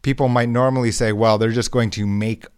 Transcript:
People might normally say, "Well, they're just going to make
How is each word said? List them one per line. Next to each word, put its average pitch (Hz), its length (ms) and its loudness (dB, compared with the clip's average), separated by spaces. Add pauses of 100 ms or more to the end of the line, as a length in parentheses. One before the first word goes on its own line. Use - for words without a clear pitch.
People 139 260 0
might 120 200 0
normally 127 420 0
say, 110 220 0
"Well, 107 260 2
they're 113 120 2
just 113 200 -2
going 117 200 0
to 104 160 -6
make 107 380 -2 (140)